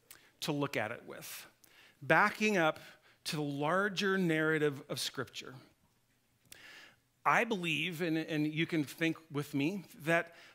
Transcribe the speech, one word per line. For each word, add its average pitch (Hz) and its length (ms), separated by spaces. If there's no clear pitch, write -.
to - 120
look 143 240
at 107 140
it 123 160
with, - 400
backing 202 560
up 156 200
to - 120
the 151 60
larger 175 760
narrative 156 680
of 135 120
Scripture. - 540
I 165 200
believe, 175 560
and, 165 160
and 156 300
you 156 200
can 160 180
think 160 320
with 143 240
me, 160 300
that 165 300